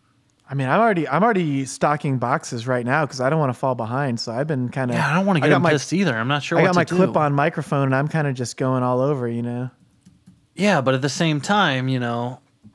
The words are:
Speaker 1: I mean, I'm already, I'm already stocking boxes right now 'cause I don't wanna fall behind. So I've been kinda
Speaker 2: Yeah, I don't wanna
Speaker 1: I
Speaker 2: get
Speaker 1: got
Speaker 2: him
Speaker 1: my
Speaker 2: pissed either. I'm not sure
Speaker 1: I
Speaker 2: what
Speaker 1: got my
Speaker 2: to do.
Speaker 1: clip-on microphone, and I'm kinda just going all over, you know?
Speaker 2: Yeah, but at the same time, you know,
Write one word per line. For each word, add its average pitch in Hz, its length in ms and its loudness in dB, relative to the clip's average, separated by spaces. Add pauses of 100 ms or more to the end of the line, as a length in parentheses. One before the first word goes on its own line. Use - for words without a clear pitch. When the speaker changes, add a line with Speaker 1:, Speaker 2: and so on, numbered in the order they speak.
(480)
Speaker 1:
I 135 60 -10
mean, 135 140 -2
I'm 160 120 2
already, 190 260 2
I'm 143 160 0
already 165 440 0
stocking 147 520 -2
boxes 120 480 -2
right 123 200 0
now 143 180 2
'cause 131 160 -8
I 127 80 2
don't 160 120 0
wanna 135 120 0
fall 131 220 -2
behind. 120 460 -4
So 117 120 -8
I've 135 140 -2
been 127 240 -2
kinda 127 240 -4
Speaker 2:
Yeah, 139 160 0
I 147 40 0
don't 190 120 2
wanna 185 140 2
Speaker 1:
I - 20 0
Speaker 2:
get 147 80 2
Speaker 1:
got 147 60 6
Speaker 2:
him - 60 2
Speaker 1:
my 170 100 4
Speaker 2:
pissed 143 200 -2
either. 165 240 0
I'm 113 120 -2
not 143 140 0
sure - 140 -2
Speaker 1:
I 156 60 4
Speaker 2:
what 185 60 4
Speaker 1:
got 180 80 2
my 170 80 4
Speaker 2:
to 165 100 -4
do. - 20 2
Speaker 1:
clip-on 151 380 2
microphone, 143 520 0
and 131 80 2
I'm 139 140 0
kinda 151 240 -2
just 123 240 -6
going 131 260 0
all 127 180 0
over, 135 280 0
you 117 140 -4
know? 120 280 -6 (840)
Speaker 2:
Yeah, 185 260 2
but 131 140 2
at 127 80 0
the 143 80 0
same 156 320 0
time, 147 460 2
you 131 120 0
know, 120 380 -4 (360)